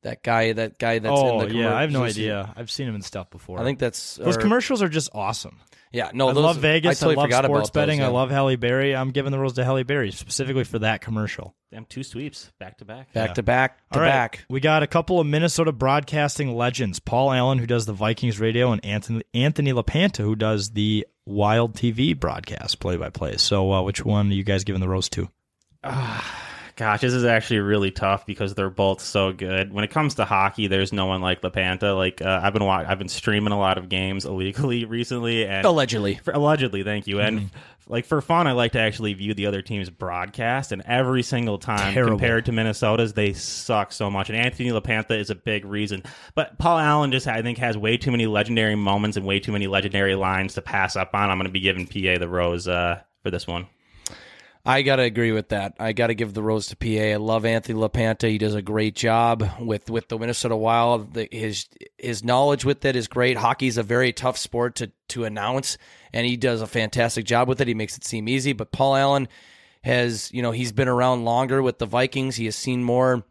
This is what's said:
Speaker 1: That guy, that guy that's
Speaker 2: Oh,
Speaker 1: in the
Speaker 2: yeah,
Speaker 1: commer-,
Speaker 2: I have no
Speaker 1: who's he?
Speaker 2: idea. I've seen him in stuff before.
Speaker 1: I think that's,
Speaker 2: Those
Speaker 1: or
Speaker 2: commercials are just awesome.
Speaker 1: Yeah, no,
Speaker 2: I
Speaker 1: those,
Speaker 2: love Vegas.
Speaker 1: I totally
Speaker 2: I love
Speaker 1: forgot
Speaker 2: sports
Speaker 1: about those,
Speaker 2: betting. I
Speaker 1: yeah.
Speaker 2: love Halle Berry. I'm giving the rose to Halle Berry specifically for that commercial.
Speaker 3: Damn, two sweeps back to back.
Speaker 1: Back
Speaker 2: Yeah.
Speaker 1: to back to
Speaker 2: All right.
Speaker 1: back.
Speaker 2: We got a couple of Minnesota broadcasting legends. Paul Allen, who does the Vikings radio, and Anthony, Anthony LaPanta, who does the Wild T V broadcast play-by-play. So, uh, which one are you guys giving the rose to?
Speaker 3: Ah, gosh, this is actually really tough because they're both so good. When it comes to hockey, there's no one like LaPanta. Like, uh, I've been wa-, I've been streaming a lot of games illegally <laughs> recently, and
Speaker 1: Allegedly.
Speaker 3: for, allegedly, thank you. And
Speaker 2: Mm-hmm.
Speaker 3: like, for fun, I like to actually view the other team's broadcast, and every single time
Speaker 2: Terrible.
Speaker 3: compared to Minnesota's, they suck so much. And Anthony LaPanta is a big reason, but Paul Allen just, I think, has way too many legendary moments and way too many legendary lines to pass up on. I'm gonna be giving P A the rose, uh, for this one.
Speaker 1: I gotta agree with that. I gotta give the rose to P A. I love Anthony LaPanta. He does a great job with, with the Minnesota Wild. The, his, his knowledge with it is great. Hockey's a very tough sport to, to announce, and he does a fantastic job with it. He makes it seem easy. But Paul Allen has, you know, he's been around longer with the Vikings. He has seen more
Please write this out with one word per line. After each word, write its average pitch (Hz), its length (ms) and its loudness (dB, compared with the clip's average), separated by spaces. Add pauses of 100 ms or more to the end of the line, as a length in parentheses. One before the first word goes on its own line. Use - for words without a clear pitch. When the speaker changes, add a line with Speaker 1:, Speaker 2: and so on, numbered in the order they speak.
Speaker 1:
That 113 200 -10
guy, 113 300 2
that 110 260 -4
guy 117 200 0
that's 127 200 2
Speaker 2:
Oh, 120 220 4
Speaker 1:
in 107 80 0
the 110 60 -4
Speaker 2:
yeah, 117 160 0
Speaker 1:
commer-, - 20 0
Speaker 2:
I 113 80 0
have 151 100 0
no 131 140 0
Speaker 1:
who's 110 120 -4
he? 107 80 -4
Speaker 2:
idea. 101 300 -4
I've 117 160 -12
seen 135 160 -6
him 113 80 -6
in 104 60 -8
stuff 95 300 -12
before. - 280 -12
Speaker 1:
I 113 60 -4
think 135 140 -2
that's, - 380 -4
Speaker 2:
Those 180 200 0
Speaker 1:
or 226 40 -2
Speaker 2:
commercials 226 420 2
are 185 80 2
just 151 240 -2
awesome. - 460 -6 (320)
Speaker 1:
Yeah, 117 200 -4
no, 131 160 2
Speaker 2:
I 131 40 2
Speaker 1:
those, 143 100 4
Speaker 2:
love 165 160 4
Vegas. 156 420 2
Speaker 1:
I - 60 2
totally 160 80 6
Speaker 2:
I 139 60 0
love 143 60 4
Speaker 1:
forgot 131 180 4
Speaker 2:
sports 143 240 2
Speaker 1:
about - 60 -12
those, 147 120 2
Speaker 2:
betting. 147 140 0
I 135 60 0
Speaker 1:
yeah. - 40 2
Speaker 2:
love 127 200 0
Halle 135 260 2
Berry. 131 400 0
I'm 131 160 -2
giving 139 180 -2
the 135 80 -2
rose 135 160 0
to 127 100 0
Halle 131 200 0
Berry 127 260 -2
specifically 127 540 -4
for 113 160 -6
that 110 200 0
commercial. 107 540 -6 (160)
Speaker 3:
Damn, 110 140 -16
two - 180 -12
sweeps 139 560 -12
back 92 200 -18
to - 60 -20
back. 117 280 -18
Speaker 1:
Back 110 180 -2
Speaker 2:
Yeah. - 40 -12
Speaker 1:
to 123 100 -2
back 127 340 2 (140)
to 139 80 2
Speaker 2:
All - 40 4
right. 165 60 6
Speaker 1:
back. 127 400 0
Speaker 2:
We 131 80 -4
got 151 240 4
a 147 60 0
couple 170 320 2
of 156 80 2
Minnesota 160 420 2
broadcasting 139 840 0
legends. 120 420 0
Paul 131 340 0
Allen, 127 260 2
who 117 80 -2
does 117 200 0
the 110 60 -4
Vikings 107 480 0
radio, 117 320 4
and 104 120 -2
Anthony, 107 380 -4 (120)
Anthony 139 380 2
LaPanta, 151 460 2
who 107 160 2
does 107 360 0
the 107 360 0 (200)
Wild 107 500 2
T 120 160 0
V 131 200 2
broadcast - 680 -6
play-by-play. - 560 -4
So, 98 360 2
uh, 95 100 4
which 98 220 -4
one 104 260 4
are 98 40 2
you 98 100 0
guys 98 200 0
giving 95 160 -2
the 92 80 0
rose 92 220 0
to? 92 180 -4 (560)
Speaker 3:
Ah, 120 560 -6 (360)
gosh, 107 260 0
this 123 100 2
is 123 120 2
actually 113 360 4
really 101 320 2
tough 98 340 0
because 101 280 -6
they're 98 160 -2
both 98 300 2
so 95 320 0
good. 95 400 -2
When 104 120 -2
it 104 80 -4
comes 151 240 0
to 110 80 2
hockey, 98 420 0
there's 95 260 0
no 98 140 0
one 95 140 0
like 92 220 0
LaPanta. 92 540 0
Like, 92 240 -2
uh, 95 220 0
I've 98 100 2
been 104 120 0
wa-, 95 220 2
I've 95 120 0
been 95 100 -8
streaming 104 440 0
a 101 60 0
lot 95 200 2
of 90 100 -10
games 95 360 -2
illegally 117 600 -2
<laughs> - 20 -12
recently, 117 600 -2
and 98 180 -2
Speaker 1:
Allegedly. 120 520 2
Speaker 3:
for, - 160 -6
allegedly, 143 500 2
thank 104 240 -4
you. 101 140 -2
And 107 200 0
Speaker 2:
Mm-hmm. - 520 -12
Speaker 3:
like, 117 140 -4
for 156 160 0
fun, 170 240 2
I 135 60 2
like 120 200 2
to 123 80 0
actually 107 340 0
view 101 200 -4
the 98 120 -2
other 101 160 0
team's 98 280 -6
broadcast, 98 840 -4
and 98 140 -8
every 127 360 2
single 117 360 -2
time 101 360 -2
Speaker 2:
Terrible. 117 240 4
Speaker 3:
compared 113 280 2
to 123 60 -2
Minnesota's, 110 600 0
they 104 220 0
suck - 580 -4
so 104 180 -4
much. 98 200 -4
And 110 80 -4
Anthony 123 320 0
LaPanta 110 480 0
is 104 120 -4
a 104 60 -2
big 104 300 -4
reason, 101 360 -6 (320)
but - 240 -2
Paul 170 200 4
Allen 151 340 4
just, 131 160 0
I 113 140 -2
think, 117 160 -4
has 120 180 -2
way 107 220 2
too 139 120 -2
many 120 160 2
legendary 107 480 2
moments 101 440 2
and 95 80 -4
way 98 120 2
too 104 140 -4
many 101 140 -2
legendary 98 500 2
lines 95 380 0
to - 80 -6
pass 95 340 -2
up 95 180 -4
on. 101 160 2
I'm 92 80 0
gonna 95 120 -2
be 95 100 -4
giving 92 260 0
P 92 220 -2
A 90 100 2
the 87 100 -2
rose, 87 380 0
uh, 87 340 0 (220)
for - 80 -4
this 87 160 -6
one. 87 200 -6 (1000)
Speaker 1:
I 131 160 4
gotta 135 200 4
agree 117 300 2
with 107 180 -2
that. 98 280 -4
I 110 140 -2
gotta 117 220 2
give 107 180 -4
the 107 100 -4
rose 107 260 0
to - 80 -12
P 110 220 -2
A. 107 160 2
I - 20 0
love 110 280 0
Anthony 113 340 0
LaPanta. 110 520 2
He 107 80 0
does 104 160 0
a 104 80 -2
great 107 340 0
job 117 480 4 (160)
with, 110 300 -4
with 113 180 -4
the 113 100 -6
Minnesota 117 380 -2
Wild. 117 560 2
The, 113 180 -6
his, 107 380 -6 (300)
his 113 260 -8
knowledge 131 400 4
with 139 220 0
it 131 100 2
is 117 100 -2
great. 123 300 2
Hockey's 117 400 -2
a 120 60 0
very 120 300 2
tough 127 260 -4
sport 120 380 -4
to, 110 140 -8 (180)
to 120 160 -6
announce, 110 520 -4 (380)
and 117 120 0
he 123 120 0
does 120 240 0
a 107 40 -6
fantastic 117 600 0
job 120 200 4
with 131 140 0
it. 131 80 2
He 117 60 0
makes 107 240 -6
it - 60 -20
seem 110 220 -6
easy. 131 280 0
But 107 180 -8
Paul 139 240 2
Allen 139 320 2 (540)
has, 123 500 0
you 120 80 -4
know, 120 120 0
he's 117 200 -4
been 127 160 2
around 123 380 2
longer 127 360 2
with 127 160 0
the 117 60 -2
Vikings. 131 520 0
He 113 100 -2
has 107 100 -4
seen 123 260 -2
more 123 480 2